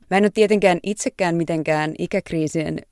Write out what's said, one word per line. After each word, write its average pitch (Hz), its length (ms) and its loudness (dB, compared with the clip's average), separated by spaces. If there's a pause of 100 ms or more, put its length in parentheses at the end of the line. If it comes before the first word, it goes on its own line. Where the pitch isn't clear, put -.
(100)
Mä 180 60 2
en 196 80 4
ole 208 100 2
tietenkään 202 480 4
itsekään 196 520 -2
mitenkään 156 640 -2
ikäkriisien 160 800 -4 (140)